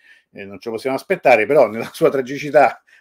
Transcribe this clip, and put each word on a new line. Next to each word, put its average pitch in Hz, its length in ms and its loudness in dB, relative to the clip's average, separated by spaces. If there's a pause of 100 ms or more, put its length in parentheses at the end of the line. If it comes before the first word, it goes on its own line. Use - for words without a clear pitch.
(320)
eh, 104 120 -16
non 98 140 -16
ce - 120 -12
lo 113 60 -8
possiamo 131 200 -6
aspettare, 127 500 0
però 135 220 4
nella 110 240 -8
sua 147 180 0
tragicità 139 720 0 (180)